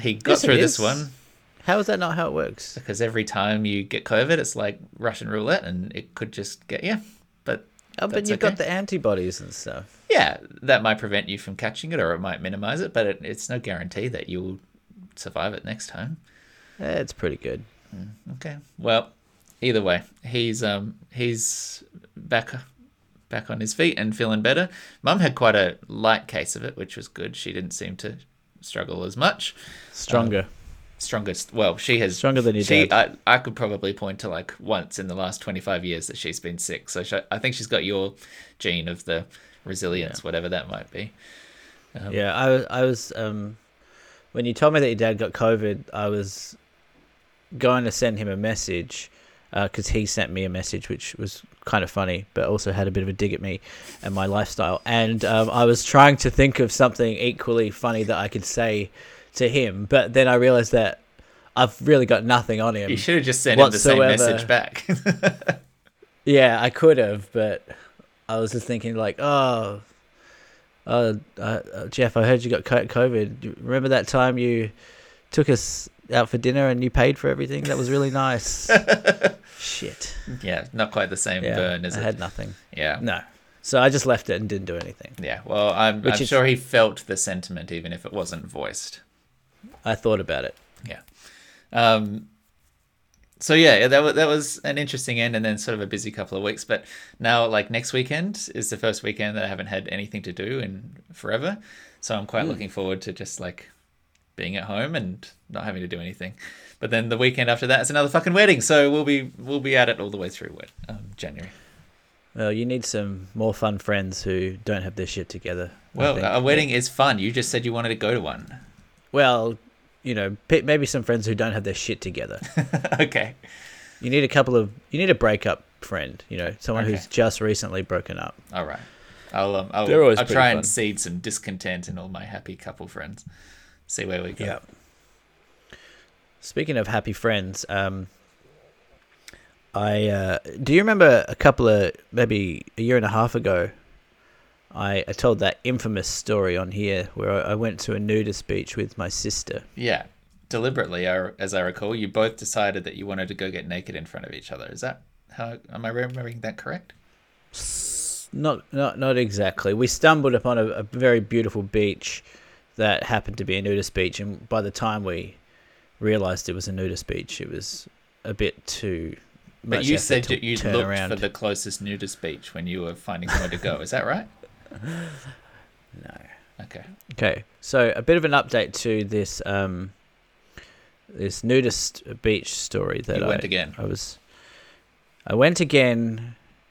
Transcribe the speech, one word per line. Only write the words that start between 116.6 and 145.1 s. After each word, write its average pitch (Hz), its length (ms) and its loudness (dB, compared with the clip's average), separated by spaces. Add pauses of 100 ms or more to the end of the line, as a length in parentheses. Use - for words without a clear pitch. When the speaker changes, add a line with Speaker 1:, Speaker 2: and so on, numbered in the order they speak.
Speaker 1:
is 123 180 0
fun. 135 320 2
You 101 140 -2
just 123 160 -2
said 120 160 -2
you 120 80 -2
wanted 117 160 -2
to 113 60 -2
go 107 180 0
to 120 80 0
one. 69 400 -10 (500)
Speaker 2:
Well, 120 460 4 (460)
you 127 120 -4
know, 101 220 -2 (120)
pe-, 160 120 6
maybe 151 240 2
some 127 180 -2
friends 113 220 0
who 110 100 0
don't 110 180 0
have 104 120 -4
their 98 100 -4
shit - 280 -6
together. 57 380 -8 (160)
Speaker 1:
<laughs> - 440 0
Okay. 120 340 0 (680)
Speaker 2:
You 123 80 -4
need 139 140 4
a 131 40 2
couple 131 280 4
of, 107 140 4 (200)
you 147 80 -4
need 185 120 2
a - 40 6
breakup 107 500 2 (160)
friend, 71 480 -8
you - 100 -10
know, 87 220 -6
someone 113 240 -2
who's 104 160 0
Speaker 1:
Okay. - 100 -12
Speaker 2:
just 113 300 2
recently 101 420 -2
broken 87 360 -6
up. 80 160 -10 (180)
Speaker 1:
All 90 140 -6
right. 73 140 -10 (520)
I'll, 98 240 0
um, 95 160 -4
I'll, - 140 0
Speaker 2:
They're 156 160 8
always 117 160 8
Speaker 1:
I'll 123 60 2
Speaker 2:
pretty 117 100 0
Speaker 1:
try 131 160 6
and 110 80 2
Speaker 2:
fun. - 60 -4
Speaker 1:
seed 107 360 -2
some 87 180 -6
discontent 92 680 -8
in 90 100 -10
all 90 100 -12
my 92 160 -12
happy 101 320 -14
couple - 320 -16
friends. - 360 -14 (640)
See - 180 -6
where 90 180 -4
we 90 100 -8
go. 104 120 -8
Speaker 2:
Yeah. 101 140 -6 (1800)
Speaking 151 360 -4
of 107 100 0
happy 107 260 -4
friends, 98 560 -2
um, 95 380 -4 (1700)
I, 104 340 2
uh, 95 300 0 (240)
do 131 100 0
you 175 80 8
remember 185 480 6
a - 60 -10
couple 131 340 4
of, 101 240 4 (200)
maybe 107 520 0 (140)
a 113 40 -2
year 123 140 4
and 110 80 2
a 104 60 0
half 113 240 2
ago, 95 360 0 (1040)
I, 98 340 -2
I - 40 -6